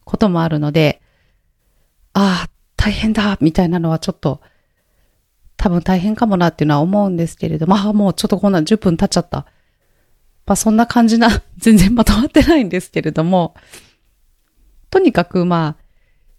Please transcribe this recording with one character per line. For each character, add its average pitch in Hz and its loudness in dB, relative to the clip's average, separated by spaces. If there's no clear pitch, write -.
こ - -6
と 220 2
も 170 -2
あ 165 -2
る 160 -2
の 147 -4
で、 151 0
あ 185 0
あ、 - -18
大 - -2
変 220 -2
だ、 208 -2
み 160 2
た 185 0
い 170 -2
な 175 -2
の 165 -2
は 160 -2
ち - -6
ょ - -12
っ - -18
と、 139 -6
多 - -2
分 175 0
大 185 0
変 214 -2
か 240 -2
も 202 0
な 175 2
っ - -4
て - -2
い - 2
う - 2
の 151 2
は 143 0
思 202 0
う 190 -2
ん 175 -4
で 165 -2
す - -12
け 165 -8
れ 160 -4
ど 156 -2
も、 190 2
あ 202 -2
あ、 - -2
も 202 2
う 165 -4
ち - -4
ょ - -4
っ - -6
と 196 0
こ 202 0
ん 196 2
な 170 0
十 214 0
分 170 0
経 196 0
っ - -6
ち - -2
ゃ - 2
っ - -12
た。 - -8
ま 202 0
あ、 - 0
そ 220 0
ん 220 2
な 233 2
感 240 2
じ 226 2
な、 233 4
<laughs> - -20
全 226 4
然 196 4
ま 233 2
と - 2
ま 214 0
っ 311 -4
て 294 4
な 330 4
い 262 2
ん 185 -4
で 180 -4
す - -18
け - -6
れ 156 -4
ど 160 -2
も、 175 0
と 381 0
に 370 2
か 175 0
く、 180 -2
ま 165 -2
あ、 - -20